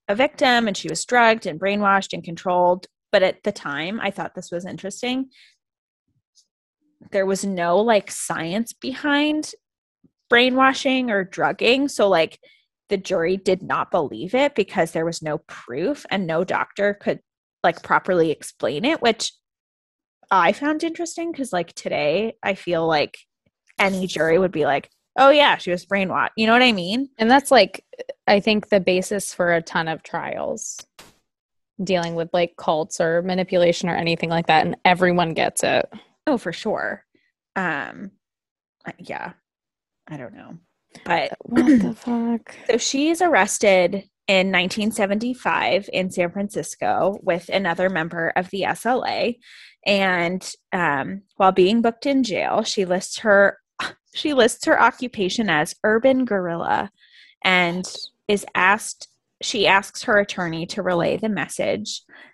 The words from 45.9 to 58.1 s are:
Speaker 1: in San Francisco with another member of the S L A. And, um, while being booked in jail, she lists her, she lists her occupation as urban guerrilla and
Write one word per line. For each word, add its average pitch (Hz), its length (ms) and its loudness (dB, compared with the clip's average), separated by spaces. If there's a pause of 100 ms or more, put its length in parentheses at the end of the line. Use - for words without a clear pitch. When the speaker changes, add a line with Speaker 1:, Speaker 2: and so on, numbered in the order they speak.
Speaker 1:
in 185 200 -2
San 175 200 -2
Francisco 180 920 -4
with 170 260 -2
another 185 400 0
member 165 480 -4
of 180 140 -2
the 190 140 -6
S 139 200 -4
L 240 220 -2
A. 196 320 -4 (480)
And, 185 640 0 (200)
um, 175 500 -2 (140)
while 190 160 4
being 196 300 4
booked 233 220 -2
in 277 200 2
jail, 170 380 -2
she 214 220 -4
lists 180 360 -4
her, 202 380 4 (540)
she 302 220 -4
lists 226 320 2
her 320 120 4
occupation 226 720 0
as 156 260 0 (100)
urban 254 400 4
guerrilla 185 640 -2 (520)
and 180 440 2 (400)